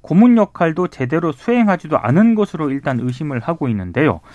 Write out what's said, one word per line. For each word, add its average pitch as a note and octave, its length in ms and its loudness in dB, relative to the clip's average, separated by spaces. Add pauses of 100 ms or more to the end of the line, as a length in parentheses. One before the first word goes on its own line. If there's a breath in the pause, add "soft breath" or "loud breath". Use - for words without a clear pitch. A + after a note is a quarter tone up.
고문 A#3 340 4
역할도 F3 520 0
제대로 D#3 440 -2
수행하지도 G3+ 640 0
않은 G3+ 360 2
것으로 F3 360 -2
일단 C3+ 300 -4
의심을 B2 400 -6
하고 D#3+ 280 -4
있는데요. G2+ 520 -2 (140 loud breath)